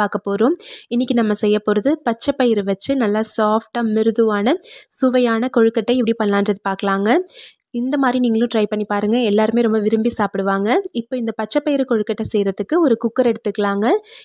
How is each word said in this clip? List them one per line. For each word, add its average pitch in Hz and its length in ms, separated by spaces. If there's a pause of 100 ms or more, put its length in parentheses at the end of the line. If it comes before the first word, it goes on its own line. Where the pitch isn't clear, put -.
பார்க்க 202 260
போறோம். 214 260 (400)
இன்னைக்கு 240 260
நம்ம 208 220
செய்ய 208 240
போறது 214 260 (140)
பச்சை 233 320
பயிறு 220 320
வச்சு 233 320
நல்லா 208 200 (120)
சாஃப்டா, 220 480 (140)
மிருதுவான, 220 600 (440)
சுவையான 247 580
கொழுக்கட்டை 226 420
எப்படி 226 220
பண்ணலான்றது 202 480
பார்க்கலாங்க. 196 480 (600)
இந்த 262 240
மாதிரி 254 220
நீங்களும் 233 280
ட்ரை 220 100 (100)
பண்ணி 208 180
பாருங்க. 208 260 (120)
எல்லாருமே 220 380
ரொம்ப 220 200
விரும்பி 220 320
சாப்பிடுவாங்க. 196 500 (320)
இப்போ 233 200
இந்த 226 180
பச்சை 226 260
பயிறு 285 240
கொழுக்கட்டை 214 440
செய்யறதுக்கு 202 420 (100)
ஒரு 247 100 (100)
குக்கர் 240 260
எடுத்துக்கலாங்க. 202 560 (380)